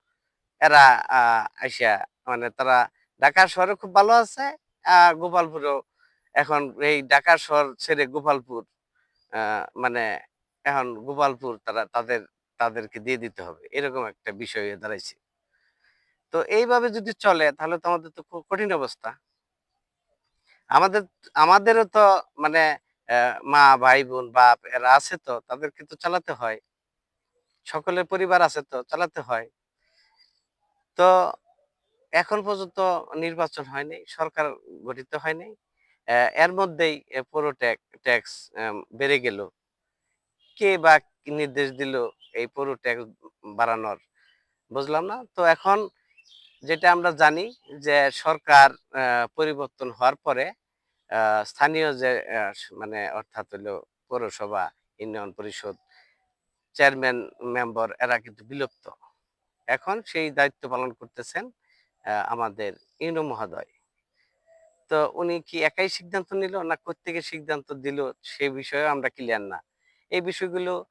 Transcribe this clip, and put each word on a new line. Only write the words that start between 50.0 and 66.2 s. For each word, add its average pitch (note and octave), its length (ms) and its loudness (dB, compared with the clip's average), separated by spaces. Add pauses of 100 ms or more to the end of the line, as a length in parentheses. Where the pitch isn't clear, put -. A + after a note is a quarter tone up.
পরে, C#3 360 -4 (580)
আ, G#2+ 360 0
স্থানীয় D3+ 480 -2
যে, B2+ 440 -4
আ, G2+ 160 -6
স-, - 200 -20
মানে G#2 380 -10
অর্থাৎ G#2+ 420 -12
হলো G2+ 320 -12 (240)
পৌরসভা, G#2 640 -8 (260)
ইউনিয়ন G#2+ 340 -12
পরিষদ, G2+ 440 -14 (960)
চেয়ারম্যান, C3 560 2 (120)
মেম্বার A#2 480 -4 (100)
এরা A#2+ 200 -2
কিন্তু A2 260 -20
বিলুপ্ত। C3+ 440 -12 (800)
এখন F#3 340 -4
সেই D#3+ 300 -6
দায়িত্ব C#3 380 -2
পালন B2+ 220 -6
করতেছেন, B2 600 -14 (540)
আ, G2 40 -8 (180)
আমাদের G#2+ 460 -6 (260)
ইউনো D#3+ 220 -6
মহোদয়। A2 440 -10 (1200)
তো D3+ 240 0
উনি E3+ 280 -6
কি D#3 220 -8
একাই F#3 260 -2
সিদ্ধান্ত F#3 440 -10